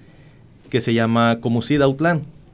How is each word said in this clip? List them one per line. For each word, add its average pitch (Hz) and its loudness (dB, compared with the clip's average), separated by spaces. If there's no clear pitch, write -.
que 120 0
se 117 -2
llama 117 2
Comucida 120 0
Autlán, 147 0